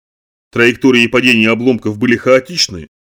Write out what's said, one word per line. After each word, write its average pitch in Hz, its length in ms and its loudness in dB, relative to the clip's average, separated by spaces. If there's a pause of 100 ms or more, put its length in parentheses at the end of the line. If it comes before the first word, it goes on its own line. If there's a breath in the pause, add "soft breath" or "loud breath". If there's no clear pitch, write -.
(540)
Траектории 120 540 2
падения 117 420 0
обломков 113 480 -2
были 120 180 0
хаотичны, 127 720 -2 (180)